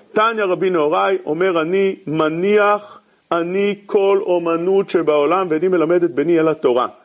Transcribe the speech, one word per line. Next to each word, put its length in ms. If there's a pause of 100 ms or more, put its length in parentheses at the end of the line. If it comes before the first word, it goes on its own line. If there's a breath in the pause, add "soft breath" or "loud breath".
(140 soft breath)
"תניא 300
רבי 260
נהוראי, 560
אומר 360
אני, 340 (120)
מניח 960 (300 soft breath)
אני 440 (100)
כל 360
אומנות 680
שבעולם, 600
ואיני 180
מלמד 360
את 120
בני 240
אלא 140
תורה." 340 (180)